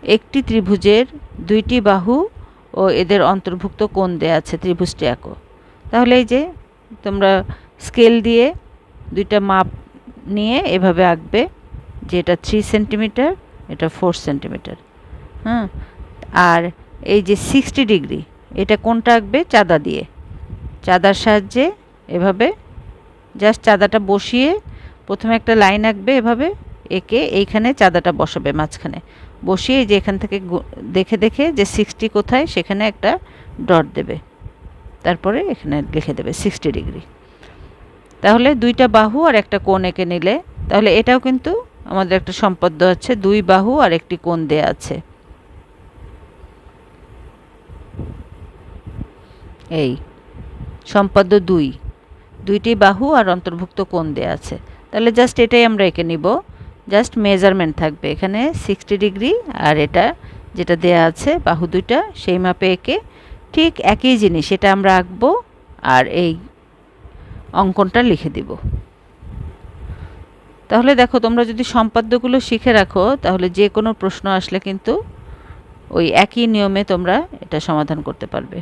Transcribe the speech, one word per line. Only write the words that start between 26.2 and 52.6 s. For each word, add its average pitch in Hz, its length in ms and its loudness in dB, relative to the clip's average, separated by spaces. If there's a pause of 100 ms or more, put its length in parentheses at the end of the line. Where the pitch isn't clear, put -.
এভাবে 240 260 0 (500)
এঁকে, 214 220 -2 (200)
এইখানে 214 300 0 (100)
চাঁদাটা 175 320 4 (100)
বসাবে 151 380 -4
মাঝখানে, 151 400 -8 (500)
বসিয়ে 220 320 0
এই 220 80 0
যে 208 120 4
এখান 196 220 -4
থেকে 202 140 -6 (120)
গু-, - 180 -4 (300)
দেখে 190 260 0
দেখে 226 220 0 (120)
যে 202 80 2 (100)
সিক্সটি 214 400 -2
কোথায় 247 380 0
সেখানে 196 380 -2
একটা 202 200 -2 (580)
ডট 160 160 4 (120)
দেবে, - 180 -6 (880)
তারপরে 190 340 -2 (140)
এখানে 147 220 -6 (200)
লিখে 151 220 -4
দেবে 139 140 -8 (100)
সিক্সটি - 360 -4
ডিগ্রি। 82 240 -10 (1200)
তাহলে 233 260 6 (140)
দুইটা 240 220 2 (120)
বাহু 214 200 4 (120)
আর 247 120 2
একটা 202 160 -4 (100)
কোণ 190 220 2
এঁকে 180 220 -4
নিলে, 175 240 0 (340)
তাহলে 208 200 4 (100)
এটাও 247 280 4
কিন্তু 262 240 -2 (400)
আমাদের 185 280 0
একটা 185 140 -8 (100)
সম্পাদ্য 175 360 0 (140)
আছে, - 180 -4 (140)
দুই 202 140 4 (120)
বাহু 196 200 4 (120)
আর 190 160 4
একটি - 160 -8 (100)
কোণ 170 140 0 (120)
দেয়া 151 220 2
আছে। - 220 -10 (4000)
এই 127 80 0 (1040)
সম্পাদ্য 196 380 2 (180)
দুই, 165 180 2 (800)
দুইটি 208 240 0 (140)